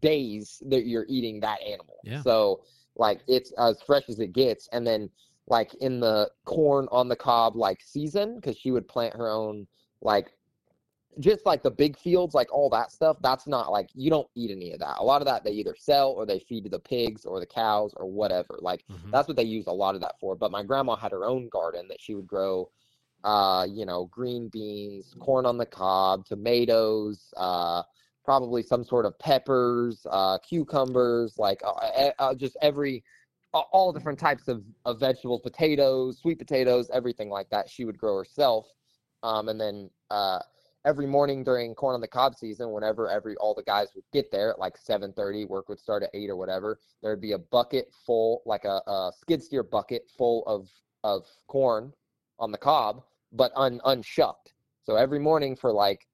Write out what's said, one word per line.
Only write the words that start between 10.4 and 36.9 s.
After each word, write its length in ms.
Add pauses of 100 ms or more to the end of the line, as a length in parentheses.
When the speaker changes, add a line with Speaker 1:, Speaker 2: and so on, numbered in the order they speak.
Speaker 1:
just, 260
like, 160
the 80
big 260
fields, 380
like, 180
all 180
that 200
stuff, 320
that's 240
not, 240
like, 240
you 160
don't 240
eat 160
any 220
of 80
that. 180
A 60
lot 180
of 40
that 180
they 80
either 260
sell 320
or 160
they 140
feed 240
to 60
the 100
pigs 440
or 140
the 80
cows 500
or 100
whatever. 540
Like, 300
Speaker 2:
Mm-hmm. 220
Speaker 1:
that's 160
what 80
they 80
use 240
a 40
lot 220
of 60
that 180
for. 160
But 160
my 140
grandma 320
had 160
her 120
own 260
garden 380
that 120
she 160
would 100
grow, 420 (540)
uh, 480
you 160
know, 200
green 420
beans, 720
corn 260
on 100
the 100
cob, 600
tomatoes, 1080
uh, 480 (400)
probably 400
some 180
sort 240
of 140
peppers, 880
uh, 280
cucumbers, 1000
like, 260
uh, 260 (180)
e-, 100
uh, 160
just 260
every, 440 (500)
a-, 40 (120)
all 220
different 260
types 300
of, 160 (200)
of 140
vegetables, 440
potatoes, 760
sweet 220
potatoes, 520